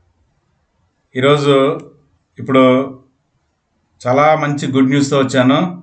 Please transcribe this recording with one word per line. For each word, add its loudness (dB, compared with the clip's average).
ఈరోజు 2
ఇప్పుడు 0
చాలా 0
మంచి -4
good 2
న్యూస్తో 0
వచ్చాను. 0